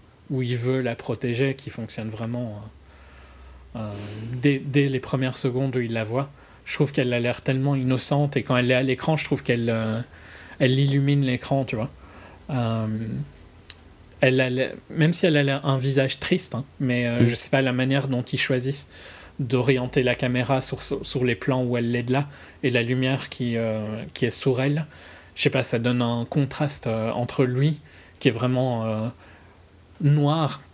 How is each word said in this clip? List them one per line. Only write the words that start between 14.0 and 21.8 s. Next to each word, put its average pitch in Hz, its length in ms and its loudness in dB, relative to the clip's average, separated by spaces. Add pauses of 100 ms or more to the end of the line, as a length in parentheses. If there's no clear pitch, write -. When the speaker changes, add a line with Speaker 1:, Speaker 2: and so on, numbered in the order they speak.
Speaker 1:
elle 131 200 4
a 127 100 0
l'air, 127 220 0 (180)
même 160 240 2
si - 100 0
elle 160 140 4
a 143 40 4
l'air 139 220 0
un 135 140 2
visage 135 400 2
triste, - 360 -2
hein, 117 100 -4 (140)
mais, 123 280 0
euh, 120 160 2
Speaker 2:
Mm. - 20 8
Speaker 1:
je 120 100 4
sais - 160 -6
pas, 135 120 4
la 131 100 2
manière 135 360 0
dont 123 140 -2
ils - 160 -4
choisissent 131 520 -2 (480)
d'orienter 127 640 2
la 123 140 2
caméra 127 440 0
sur, - 220 -6
sur, - 240 -6
sur 127 180 -2
les 120 120 2
plans 131 260 0
où 120 140 0
elle 117 160 0